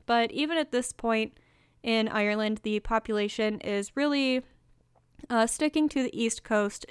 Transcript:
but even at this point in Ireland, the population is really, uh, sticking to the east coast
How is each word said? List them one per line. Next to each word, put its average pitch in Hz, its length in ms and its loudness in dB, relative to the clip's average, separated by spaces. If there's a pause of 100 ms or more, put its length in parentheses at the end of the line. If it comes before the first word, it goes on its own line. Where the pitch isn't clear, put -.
but 233 260 2
even 311 260 0
at 302 140 -2
this 247 200 -2
point 220 460 -2 (440)
in 226 260 2
Ireland, 214 560 0
the 214 160 0
population 214 800 -2
is 202 340 -4
really, 269 480 2 (880)
uh, 226 160 4
sticking 302 440 2
to 262 120 0
the - 180 -4
east 226 220 -2
coast 208 480 0